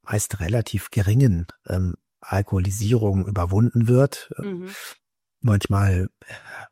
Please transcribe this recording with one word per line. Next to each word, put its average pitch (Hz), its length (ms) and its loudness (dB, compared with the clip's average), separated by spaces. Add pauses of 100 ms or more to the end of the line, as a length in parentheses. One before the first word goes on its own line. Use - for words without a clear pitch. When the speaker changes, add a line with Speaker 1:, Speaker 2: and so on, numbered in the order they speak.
Speaker 1:
meist - 360 -4
relativ 104 520 -2
geringen, 101 560 2 (200)
ähm, 90 280 -2 (260)
Alkoholisierung 101 1040 0
überwunden 101 600 2
wird. 127 500 2
Speaker 2:
Mhm. 190 380 -10 (680)
Speaker 1:
Manchmal, 98 680 2 (640)